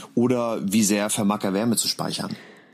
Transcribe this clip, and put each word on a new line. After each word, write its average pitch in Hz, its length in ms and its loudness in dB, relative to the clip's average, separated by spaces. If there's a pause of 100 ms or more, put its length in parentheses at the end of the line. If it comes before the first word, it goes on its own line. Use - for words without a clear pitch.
(140)
oder 120 480 2
wie 101 200 2
sehr 104 280 2
vermag 104 340 0
er 98 80 0
Wärme 107 240 2
zu - 120 -2
speichern. - 460 -4 (400)